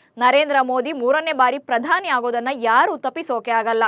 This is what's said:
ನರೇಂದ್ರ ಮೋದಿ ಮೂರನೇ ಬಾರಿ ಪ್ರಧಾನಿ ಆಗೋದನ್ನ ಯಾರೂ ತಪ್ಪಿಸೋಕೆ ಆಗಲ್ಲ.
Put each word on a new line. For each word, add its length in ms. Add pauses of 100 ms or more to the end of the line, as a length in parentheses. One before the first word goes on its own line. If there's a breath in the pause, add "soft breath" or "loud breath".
(180)
ನರೇಂದ್ರ 440
ಮೋದಿ 320
ಮೂರನೇ 380
ಬಾರಿ 260
ಪ್ರಧಾನಿ 500
ಆಗೋದನ್ನ 440
ಯಾರೂ 460
ತಪ್ಪಿಸೋಕೆ 540
ಆಗಲ್ಲ. 360